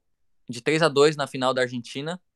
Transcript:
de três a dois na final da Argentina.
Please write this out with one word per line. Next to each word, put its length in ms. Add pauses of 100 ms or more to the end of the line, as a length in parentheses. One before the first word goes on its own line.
(500)
de 120
três 200
a 60
dois 280
na 120
final 260
da 80
Argentina. 600 (140)